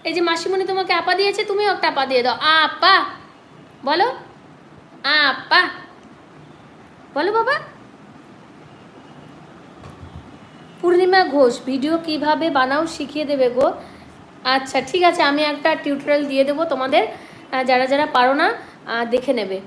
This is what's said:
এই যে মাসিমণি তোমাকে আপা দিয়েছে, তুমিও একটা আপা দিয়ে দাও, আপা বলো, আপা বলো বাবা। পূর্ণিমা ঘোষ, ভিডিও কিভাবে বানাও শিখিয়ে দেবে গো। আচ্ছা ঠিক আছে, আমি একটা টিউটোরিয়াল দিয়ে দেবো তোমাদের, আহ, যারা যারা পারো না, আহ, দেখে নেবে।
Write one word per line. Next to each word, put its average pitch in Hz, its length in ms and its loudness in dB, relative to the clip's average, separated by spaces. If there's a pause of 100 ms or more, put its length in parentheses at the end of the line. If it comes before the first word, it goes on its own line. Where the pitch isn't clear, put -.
এই 330 100 -4
যে 349 80 -2
মাসিমণি 359 440 -2
তোমাকে 370 280 -2
আপা 349 220 0
দিয়েছে, 403 280 0
তুমিও 415 300 0
একটা 349 140 -2
আপা 285 180 -2
দিয়ে 254 180 0
দাও, 240 180 0
আপা 320 640 2 (800)
বলো, 330 220 2 (960)
আপা 294 580 2 (1500)
বলো 330 160 0
বাবা। 453 240 0 (3250)
পূর্ণিমা 359 420 4
ঘোষ, 269 420 2
ভিডিও 269 320 -2
কিভাবে 311 520 -2
বানাও 277 380 0
শিখিয়ে 294 380 -8
দেবে 262 240 2
গো। 262 220 2 (720)
আচ্ছা 269 380 -2
ঠিক 349 220 -2
আছে, 339 200 4
আমি 285 200 2
একটা 302 320 0
টিউটোরিয়াল 294 500 -2
দিয়ে 269 180 0
দেবো 285 220 0
তোমাদের, 277 420 0
আহ, - 560 -8
যারা 254 220 2
যারা 277 200 2
পারো 254 280 4
না, 320 140 2 (400)
আহ, 233 180 -4
দেখে 247 280 0
নেবে। 190 340 -4